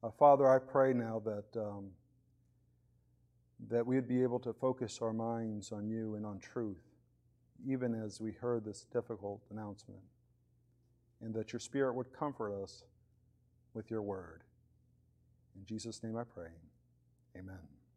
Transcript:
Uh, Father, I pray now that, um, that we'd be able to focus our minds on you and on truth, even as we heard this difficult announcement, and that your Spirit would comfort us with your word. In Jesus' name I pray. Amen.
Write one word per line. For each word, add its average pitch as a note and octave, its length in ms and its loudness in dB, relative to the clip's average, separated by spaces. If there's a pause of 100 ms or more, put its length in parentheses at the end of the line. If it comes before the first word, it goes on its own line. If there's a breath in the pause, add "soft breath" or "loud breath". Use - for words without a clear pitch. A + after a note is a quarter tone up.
Uh, A#2 80 -4
Father, C#3 400 10
I C3 80 10
pray C3+ 360 4
now A2+ 300 0
that, G#2+ 380 -4
um, G2+ 300 -8 (1800)
that A#2 160 4
we'd B2+ 220 2
be B2+ 160 4
able B2 160 2
to B2 120 -4
focus B2+ 480 -2
our A2+ 140 -2
minds A2+ 580 -4
on G#2 160 -6
you A2 280 -4
and G#2+ 100 -6
on G2+ 140 -8
truth, G2+ 420 -6 (840)
even B2+ 280 -2
as A2 260 -8
we A2 120 -6
heard A#2 340 -2
this G#2 260 -10
difficult G2+ 500 -4 (100)
announcement, G#2 500 -12 (1200)
and A2 140 -6
that A2 180 -4
your A#2+ 60 -6
Spirit C3+ 340 0
would B2+ 180 -6
comfort B2+ 400 -4 (120)
us - 200 -14 (920)
with A2 160 -8
your A2 100 -2
word. F#2 400 -6 (1120)
In G2 100 -16
Jesus' A2 380 -8
name A2+ 140 -4
I A#2 60 -4
pray. F2 260 -12 (880)
Amen. F#2+ 220 -14 (380)